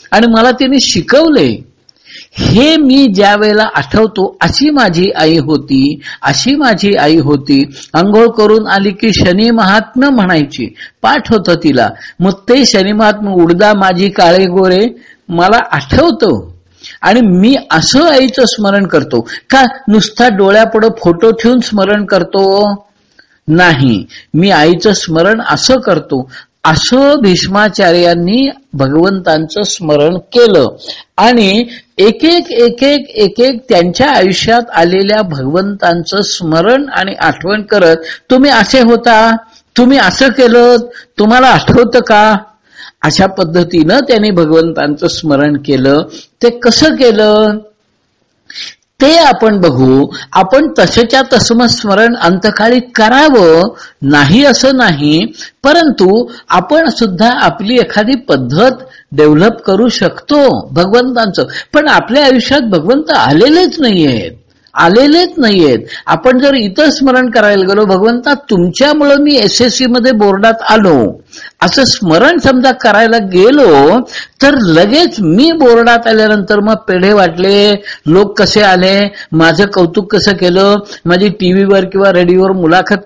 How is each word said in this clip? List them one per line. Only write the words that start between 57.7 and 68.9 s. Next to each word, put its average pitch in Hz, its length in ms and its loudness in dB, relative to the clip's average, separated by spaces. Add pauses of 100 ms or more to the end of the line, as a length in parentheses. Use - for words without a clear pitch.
एखादी 233 440 -2
पद्धत 151 540 -2 (400)
डेव्हलप 151 500 2
करू 208 280 0
शकतो - 800 -2
भगवंतांचं. 202 800 -2 (280)
पण 302 140 0
आपल्या 277 360 0
आयुष्यात 269 380 0
भगवंत 220 500 -2
आलेलेच 269 680 2
नाहीयेत, 147 520 -2 (420)
आलेलेच 269 640 2
नाहीयेत. 180 420 2 (260)
आपण 247 340 0
जर 277 140 2
इथं 233 360 0
स्मरण 254 400 0
करायला 208 360 0
गेलो, 202 200 0
"भगवंता, 226 480 0
तुमच्यामुळं 277 840 0